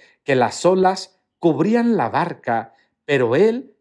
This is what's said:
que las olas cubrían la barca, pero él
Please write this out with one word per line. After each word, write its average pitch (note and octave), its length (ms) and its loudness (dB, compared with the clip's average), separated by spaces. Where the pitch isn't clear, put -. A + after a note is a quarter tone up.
que C3+ 120 0
las A#2+ 280 -2
olas F#3 560 0
cubrían G#3 580 0
la B2 120 -2
barca, A#2+ 640 -4
pero B2+ 320 0
él A3+ 440 0